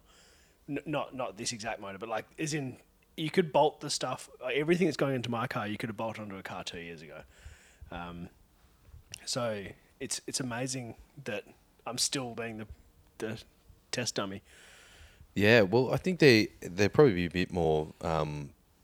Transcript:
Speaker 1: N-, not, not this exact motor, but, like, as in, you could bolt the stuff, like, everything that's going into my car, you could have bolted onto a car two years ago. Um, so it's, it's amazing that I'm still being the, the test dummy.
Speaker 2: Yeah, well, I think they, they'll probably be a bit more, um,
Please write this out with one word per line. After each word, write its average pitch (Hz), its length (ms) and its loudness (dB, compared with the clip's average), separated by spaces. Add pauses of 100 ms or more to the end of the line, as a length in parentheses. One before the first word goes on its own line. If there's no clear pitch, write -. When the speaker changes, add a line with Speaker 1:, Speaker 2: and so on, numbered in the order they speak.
(680)
Speaker 1:
N-, 139 180 -4
not, 143 300 -4
not 110 220 -6
this 117 160 -6
exact 110 260 -8
motor, 98 180 -10
but, 113 120 -8
like, - 160 -4 (120)
as 151 160 -4
in, 131 240 -4 (380)
you 156 140 -4
could 165 240 2
bolt 143 260 4
the 147 100 -8
stuff, - 400 -6 (120)
like, 127 160 -2
everything 170 300 4
that's 143 100 0
going 139 180 2
into 120 160 -4
my 117 160 -2
car, 110 200 -4
you 107 100 -6
could 127 120 -6
have 101 80 -8
bolted 110 240 -6
onto 101 140 -10
a 95 80 -12
car 87 220 -10
two - 140 -10
years 85 220 -12
ago. 78 200 -16 (680)
Um, 87 380 -10 (960)
so 110 380 -4 (360)
it's, - 280 -8
it's 127 120 -4
amazing 123 540 -6 (320)
that 104 180 -8 (440)
I'm 120 100 -8
still 127 380 -2
being 110 240 -8
the, 107 80 -12 (500)
the 110 240 -6 (500)
test - 240 -4
dummy. 98 280 -6 (920)
Speaker 2:
Yeah, 107 280 8
well, 107 300 4
I 135 60 2
think 185 220 -2
they, 113 300 8 (120)
they'll 92 280 2
probably 139 260 8
be 87 100 2
a 85 60 0
bit 90 200 0
more, 80 360 2 (140)
um, 76 500 -2 (320)